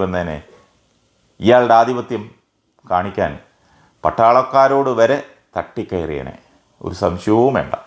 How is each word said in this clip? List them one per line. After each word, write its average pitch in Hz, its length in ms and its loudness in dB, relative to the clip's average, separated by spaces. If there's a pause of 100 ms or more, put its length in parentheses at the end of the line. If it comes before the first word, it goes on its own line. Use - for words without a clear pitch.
വന്നേനെ. 87 360 -4 (1080)
ഇയാളുടെ 120 340 6
ആധിപത്യം 117 440 -2 (680)
കാണിക്കാൻ 92 400 -2 (720)
പട്ടാളക്കാരോട് 131 960 2
വരെ 123 180 2 (380)
തട്ടിക്കയറിയനെ, 80 800 -8 (500)
ഒരു 87 180 -10
സംശയവും 107 540 2
വേണ്ട. 69 160 -6 (140)